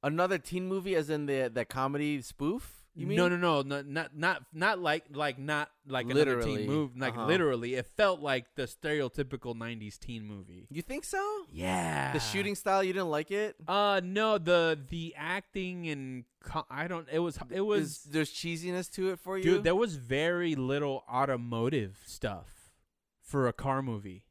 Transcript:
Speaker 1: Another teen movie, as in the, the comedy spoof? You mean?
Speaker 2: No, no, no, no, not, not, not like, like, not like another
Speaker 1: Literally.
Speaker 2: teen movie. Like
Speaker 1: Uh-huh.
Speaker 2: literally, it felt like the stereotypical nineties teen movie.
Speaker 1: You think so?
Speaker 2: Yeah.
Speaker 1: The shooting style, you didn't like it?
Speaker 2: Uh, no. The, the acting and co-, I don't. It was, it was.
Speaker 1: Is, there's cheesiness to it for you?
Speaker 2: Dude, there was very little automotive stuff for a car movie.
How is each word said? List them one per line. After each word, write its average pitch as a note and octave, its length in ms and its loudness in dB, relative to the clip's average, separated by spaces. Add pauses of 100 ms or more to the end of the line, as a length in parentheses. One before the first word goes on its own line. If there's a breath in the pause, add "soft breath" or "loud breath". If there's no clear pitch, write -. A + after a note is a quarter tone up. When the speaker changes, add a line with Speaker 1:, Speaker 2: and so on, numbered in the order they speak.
Speaker 1:
Another F3 360 2
teen F3+ 300 -4
movie, F#3+ 260 -2
as D#3 160 2
in D3+ 160 0
the, C3+ 260 2
the A#2 120 -2
comedy C#3+ 580 0
spoof? F3 500 -4 (220)
You E3 120 -6
mean? F#3 120 2
Speaker 2:
No, F3+ 100 6
no, F3+ 80 2
no, E3+ 260 4
no, C#3 200 -2
not, C#3+ 340 -6
not, D3+ 280 0 (100)
not F#3 240 2
like, E3 340 0
like, C#3 260 -2
not D3 320 -2 (160)
like B2+ 200 -2
another C3+ 300 6
Speaker 1:
Literally. A2+ 220 0
Speaker 2:
teen G#2+ 80 -2
movie. C3+ 320 0
Like B2+ 160 0
Speaker 1:
Uh-huh. A2+ 120 -2
Speaker 2:
literally, C3 480 2
it B2 100 -2 (100)
felt F#3+ 260 4
like C3+ 340 -2
the C#3+ 80 -2
stereotypical C3 920 -2
nineties A2+ 440 -8
teen A2+ 260 -10
movie. G2 460 -14
Speaker 1:
You D3 100 -8
think C4+ 240 -8
so? G4+ 480 -4
Speaker 2:
Yeah. D#3+ 640 -2
Speaker 1:
The D3 60 0
shooting G3 340 -2
style, G3 280 2
you F#3 120 0
didn't F#3 160 -2
like D3+ 200 -2
it? G#3 260 -2 (120)
Speaker 2:
Uh, G3+ 340 4
no. G#3 360 2
The, E3 400 4 (100)
the E3 260 -6
acting F3+ 760 -4
and C3 360 -6 (180)
co-, - 280 -4
I D3 180 -4
don't. E3+ 240 -6
It D#3+ 60 2
was, E3+ 200 0 (120)
it F#3+ 100 -2
was. G#3 220 2
Speaker 1:
Is, D#3 220 -6
there's D3 280 0
cheesiness E3+ 600 -4
to F#3+ 160 0
it F3 80 -4
for F#3+ 180 -6
you? F#3 80 -2
Speaker 2:
Dude, E3+ 200 6
there E3 120 6
was G3+ 200 2
very D#3 580 2
little C3+ 580 0
automotive A#2+ 960 0
stuff - 640 -8 (500)
for C3+ 260 0
a A#2 60 2
car C3+ 300 -2
movie. G2+ 480 -8